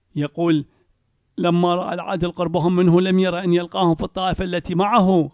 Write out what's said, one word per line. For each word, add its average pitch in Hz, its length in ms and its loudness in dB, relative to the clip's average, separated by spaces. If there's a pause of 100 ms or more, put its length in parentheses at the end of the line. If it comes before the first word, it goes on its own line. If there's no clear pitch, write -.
(160)
يقول: 151 480 -2 (760)
لما 175 340 2
رأى 180 200 -6
العادل 175 360 -6
قربهم 175 460 -2
منه 180 240 4
لم 185 180 2
ير 180 200 0
أن 180 140 0
يلقاهم 175 420 0
في - 80 -8
الطائفة 185 420 -4
التي 175 300 -6
معه 190 600 2